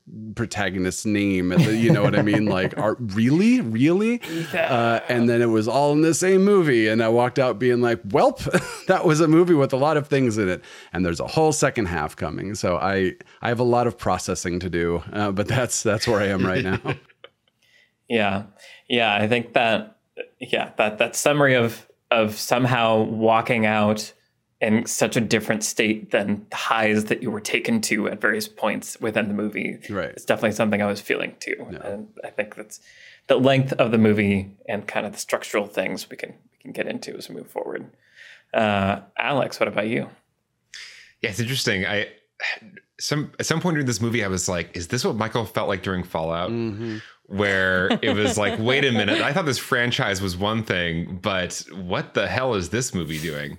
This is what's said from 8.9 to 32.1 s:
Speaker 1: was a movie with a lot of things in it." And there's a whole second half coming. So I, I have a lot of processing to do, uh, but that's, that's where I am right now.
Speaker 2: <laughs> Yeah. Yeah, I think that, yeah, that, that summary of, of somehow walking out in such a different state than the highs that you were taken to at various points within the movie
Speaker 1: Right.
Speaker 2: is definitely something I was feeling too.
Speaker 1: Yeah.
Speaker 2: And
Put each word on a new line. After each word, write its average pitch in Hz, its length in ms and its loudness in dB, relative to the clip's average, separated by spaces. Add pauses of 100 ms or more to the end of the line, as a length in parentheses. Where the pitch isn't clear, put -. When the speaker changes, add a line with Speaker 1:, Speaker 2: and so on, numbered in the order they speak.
Speaker 1:
was 151 140 4
a 165 80 6
movie 170 260 6
with 139 200 4
a 135 40 2
lot 151 200 2
of 139 100 -2
things 131 300 2
in 104 120 2
it." 85 120 -4 (320)
And 90 120 0
there's 85 140 -2
a - 80 -6
whole 156 240 2
second 127 360 0
half 78 280 -4
coming. 92 400 -6
So 90 220 0
I, 95 360 0 (280)
I 113 80 -2
have 117 100 0
a 123 40 2
lot 120 240 4
of 113 100 -4
processing 90 640 -2
to 92 80 -4
do, 85 340 -2 (100)
uh, 104 180 -2
but 101 180 -2
that's, 127 340 -2
that's 107 240 0
where 110 140 4
I 101 60 2
am 95 180 0
right 92 180 0
now. 95 200 -2
Speaker 2:
<laughs> 143 100 -4 (1160)
Yeah. 104 340 0 (460)
Yeah, 113 260 2
I 104 140 2
think 120 240 -2
that, 113 420 2 (420)
yeah, - 400 -4
that, 107 200 0
that 117 180 0
summary 143 400 4
of, 117 320 0 (240)
of 110 260 2
somehow 120 680 2
walking 113 640 2
out 107 460 2 (480)
in 113 260 2
such - 300 -2
a 127 60 2
different 107 420 0
state 107 480 -2
than 101 380 -2
the - 80 -10
highs 107 480 2
that 113 180 -4
you 113 80 -4
were 104 80 -6
taken 117 440 -2
to 104 260 -2
at 104 100 -8
various 107 300 -2
points - 500 -6
within 110 300 -2
the 101 40 -4
movie 104 460 -6 (100)
Speaker 1:
Right. 92 200 -4
Speaker 2:
is - 160 -16
definitely 110 260 0
something 104 300 0
I 104 60 0
was 98 120 -4
feeling - 400 -6
too. - 320 -10
Speaker 1:
Yeah. - 160 -14
Speaker 2:
And 104 200 -10 (140)